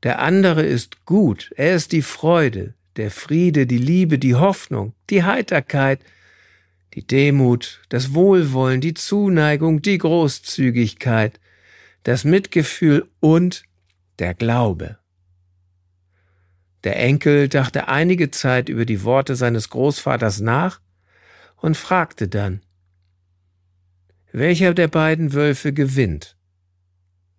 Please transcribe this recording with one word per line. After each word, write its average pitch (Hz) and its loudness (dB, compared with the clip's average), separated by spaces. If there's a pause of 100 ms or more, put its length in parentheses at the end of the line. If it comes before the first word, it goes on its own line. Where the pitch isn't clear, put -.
Der 123 -2
andere 165 2
ist 135 -4
gut, 170 0
er 165 0
ist - -2
die 160 2
Freude, 131 -2 (240)
der 107 -6
Friede, 151 0
die 120 0
Liebe, 160 2
die 131 2
Hoffnung, 123 -2 (160)
die 196 2
Heiterkeit, 151 -2 (920)
die - -14
Demut, 135 2
das 131 -4
Wohlwollen, 139 2
die 160 -4
Zuneigung, 160 0
die 196 0
Großzügigkeit, 123 -2 (640)
das 120 -2
Mitgefühl 156 0 (120)
und 175 2 (560)
der 87 -4
Glaube. 113 -2 (1900)
Der - -4
Enkel 143 2
dachte 139 -2
einige 165 0
Zeit 127 -2
über 113 -2
die 104 -4
Worte 131 0
seines 120 -2
Großvaters 120 -2
nach 135 -2 (720)
und 160 -2
fragte 165 -2
dann, 101 -4 (1700)
„Welcher 170 2
der 170 2
beiden 156 0
Wölfe 147 0
gewinnt?“ 131 -2 (1040)